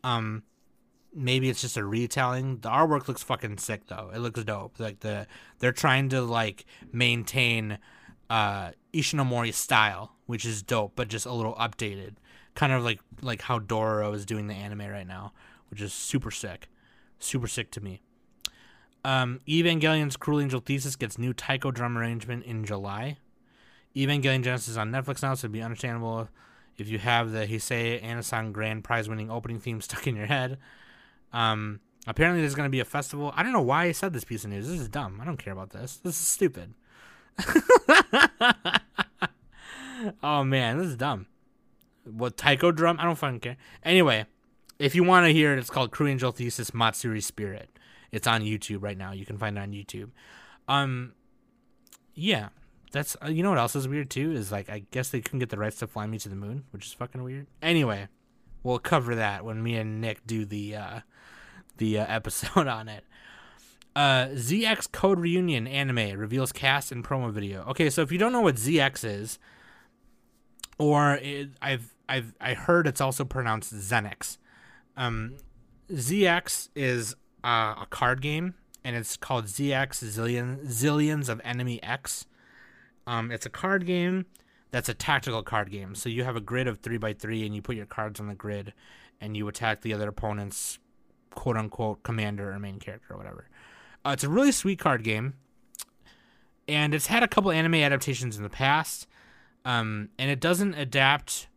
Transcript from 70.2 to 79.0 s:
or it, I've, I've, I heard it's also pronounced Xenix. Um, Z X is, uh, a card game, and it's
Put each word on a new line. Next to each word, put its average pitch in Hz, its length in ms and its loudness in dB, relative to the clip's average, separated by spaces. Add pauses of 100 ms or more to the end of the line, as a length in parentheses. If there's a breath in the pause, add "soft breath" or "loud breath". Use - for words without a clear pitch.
or 147 380 6
it, 143 340 -6 (120)
I've, 123 320 -4 (140)
I've, 123 320 -2
I 127 140 -2
heard 175 340 4
it's 135 140 0
also 135 240 0
pronounced 113 480 -2
Xenix. 104 640 -2 (580 loud breath)
Um, 120 400 -4 (580)
Z 160 320 2
X - 480 2
is, 123 420 -2 (280)
uh, 113 380 2
a 98 80 -12
card 127 320 2
game, 160 320 -2 (320)
and 120 100 -4
it's 113 220 -6